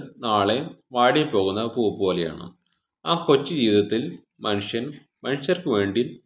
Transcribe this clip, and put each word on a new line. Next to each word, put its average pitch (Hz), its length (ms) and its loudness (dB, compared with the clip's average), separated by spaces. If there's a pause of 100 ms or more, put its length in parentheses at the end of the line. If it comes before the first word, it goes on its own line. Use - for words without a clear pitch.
(220)
നാളെ 107 360 2 (340)
വാടിപ്പോകുന്ന 123 760 2
പൂ 117 160 -2 (140)
പോലെയാണ്. 85 480 -2 (600)
ആ 165 80 2 (100)
കൊച്ചു 139 300 2
ജീവിതത്തിൽ 110 480 2 (380)
മനുഷ്യൻ 110 440 -4 (400)
മനുഷ്യർക്ക് 147 460 -2
വേണ്ടി 101 320 2 (240)